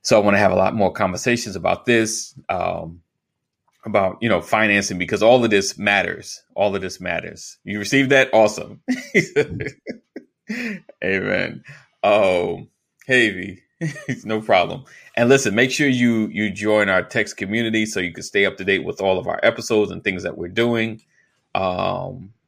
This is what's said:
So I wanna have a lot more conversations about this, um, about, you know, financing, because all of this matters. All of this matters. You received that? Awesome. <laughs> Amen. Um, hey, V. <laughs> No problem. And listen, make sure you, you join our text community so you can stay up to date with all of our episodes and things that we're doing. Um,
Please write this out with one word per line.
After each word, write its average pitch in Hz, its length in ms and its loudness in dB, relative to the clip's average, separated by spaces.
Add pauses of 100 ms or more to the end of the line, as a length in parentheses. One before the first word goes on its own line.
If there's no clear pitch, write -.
So 113 180 4
I 104 40 4
wanna 101 160 4
have 101 120 4
a 92 40 0
lot 92 200 2
more 98 160 2
conversations 107 640 -2
about 90 300 -2
this, 113 500 0 (140)
um, 87 520 -6 (840)
about, 98 360 0
you 117 80 -2
know, 90 120 2
financing, 104 560 0
because 90 260 -2
all 120 200 6
of 113 80 2
this 98 260 0
matters. 95 640 -2 (140)
All 98 200 0
of 95 60 -4
this 92 200 -10
matters. 82 640 -8
You 101 160 -8
received 131 320 2
that? 135 220 4
Awesome. - 540 2
<laughs> 254 40 -4 (2000)
Amen. 95 600 -2 (400)
Um, 92 640 2 (380)
hey, 123 240 4
V. 92 300 -10 (220)
<laughs> 156 120 -6 (320)
No 107 160 -4
problem. 95 440 0 (300)
And 120 140 2
listen, 131 260 4
make 127 160 2
sure 147 160 0
you, 120 400 2
you 104 220 -4
join 104 400 2
our 92 140 2
text - 340 -4
community 110 480 -2
so 107 140 -6
you 87 140 -6
can 90 100 -14
stay 101 220 2
up 95 120 -2
to 95 80 -10
date 98 200 0
with 90 160 -8
all 95 180 0
of - 80 -6
our 85 160 -6
episodes 110 480 0
and 90 120 -10
things 92 200 -4
that 85 140 -8
we're 85 100 -8
doing. 113 540 -2 (540)
Um, 92 760 -4 (140)